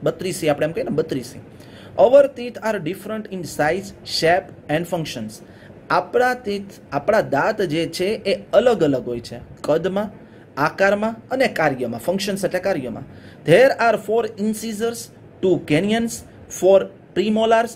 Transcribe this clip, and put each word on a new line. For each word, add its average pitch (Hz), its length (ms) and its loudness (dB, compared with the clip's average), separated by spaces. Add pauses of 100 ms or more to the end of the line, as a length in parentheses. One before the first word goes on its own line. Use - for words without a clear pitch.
બત્રીસી 156 460 -4
આપણે 151 180 0
એમ 160 60 -4
કહીએ - 120 -6
ને, - 60 -6
બત્રીસી. 143 500 -6 (640)
Our 277 240 6
teeth 240 300 -12 (100)
are 214 100 -2
different 208 560 -10
in 185 100 -8
size, 160 500 -2 (240)
shape 175 300 2 (200)
and 160 240 -2
functions. 135 400 -6 (580)
આપણા 240 440 0 (120)
teeth, 202 260 -6 (200)
આપણા 190 380 2
દાંત 175 300 0 (140)
જે 165 80 0 (160)
છે 185 100 0 (240)
એ - 20 0 (180)
અલગ 220 300 6
અલગ 135 300 2
હોય 120 80 -6
છે 117 180 -14 (240)
કદમાં, 185 480 0 (460)
આકારમાં 202 600 0 (140)
અને 262 180 2 (100)
કાર્યમાં. 123 480 -2
Functions 190 380 -2
એટલે 180 220 -2
કાર્યમાં. 127 380 -4 (440)
There - 240 8 (140)
are 226 100 4 (100)
four 226 160 0 (220)
incisors, 226 560 -4 (420)
two 180 140 4 (140)
canions, 214 440 0 (440)
four 190 200 8 (360)
premolars 220 600 2